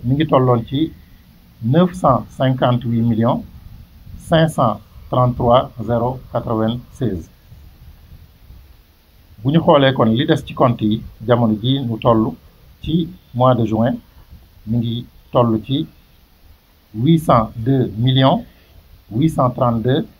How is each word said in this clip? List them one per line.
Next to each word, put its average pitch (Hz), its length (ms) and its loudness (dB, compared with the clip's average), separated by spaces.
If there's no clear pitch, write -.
mi 127 100 0
ngi 151 120 0
tolloon 123 380 2
ci 151 280 -4
neuf 170 320 2
cent 131 300 0
cinquante-huit 123 640 0
millions 117 400 0
cinq 160 200 2
cent 117 320 -2
trente-trois 127 600 2
zéro 120 340 -2
quatre-vingt-seize. 113 960 -6
Bu 120 120 -2
ñu 160 100 4
xoolee 143 320 4
kon 123 220 2
li 131 100 0
des 156 220 0
ci - 80 -14
compte 120 280 0
yi 107 200 -2
jamono 117 340 2
ji 135 200 -2
ñu 117 180 -6
toll 113 340 2
ci 165 260 -2
mois 123 220 2
de 113 100 0
juin, 110 280 0
mi 113 120 -4
ngi 117 280 -6
toll 117 320 2
ci 143 220 -4
huit 147 240 2
cent 123 380 2
deux 123 400 0
millions 131 480 2
huit 143 200 0
cent 127 200 0
trente-deux 123 560 0